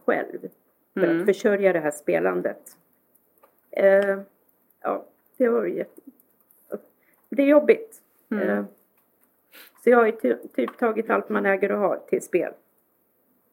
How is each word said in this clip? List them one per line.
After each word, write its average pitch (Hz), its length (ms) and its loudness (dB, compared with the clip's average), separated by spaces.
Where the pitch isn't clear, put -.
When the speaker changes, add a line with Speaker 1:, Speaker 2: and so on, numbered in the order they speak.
Speaker 1:
själv - 320 -2
för 196 100 -6
Speaker 2:
Mm. 165 160 0
Speaker 1:
att 185 60 -2
försörja 196 460 2
det 170 80 0
här 151 100 -2
spelandet. 180 840 -4
Eh, 196 480 2
ja, - 260 -6
det 247 120 0
var 233 160 -2
ju 180 120 -6
jätte-, - 240 -10
det - 140 -2
är 277 40 4
jobbigt. 294 560 2
Speaker 2:
Mm. 208 180 -4
Speaker 1:
Eh, 202 160 -2
så 233 60 4
jag 247 80 8
har 233 80 6
ju 220 60 2
ty-, 233 420 -4
typ 233 240 -4
tagit 226 320 -4
allt 202 180 -2
man 202 180 -2
äger 196 260 0
och 208 60 -2
har 190 180 0
till 185 140 -2
spel. - 300 -4